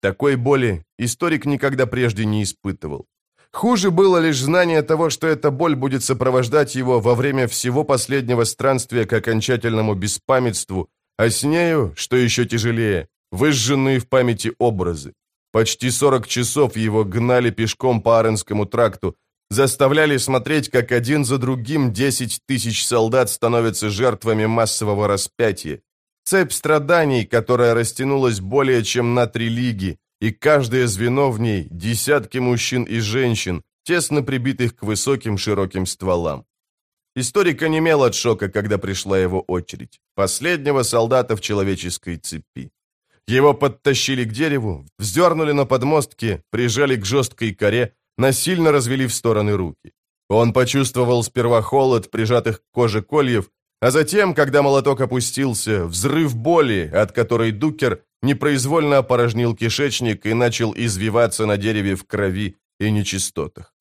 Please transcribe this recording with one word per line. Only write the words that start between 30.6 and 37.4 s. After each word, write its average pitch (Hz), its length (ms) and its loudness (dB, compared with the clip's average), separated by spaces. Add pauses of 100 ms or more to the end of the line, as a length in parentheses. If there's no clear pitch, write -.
звено 120 440 0
в 107 80 -6
ней — 101 320 -2
десятки 113 680 -2
мужчин 123 440 0
и 113 160 -4
женщин, 107 640 -2 (200)
тесно 160 400 -2
прибитых 127 520 -2
к - 80 -16
высоким 110 540 -2
широким 95 480 -2
стволам. 85 600 -4 (680)
Историк 147 460 0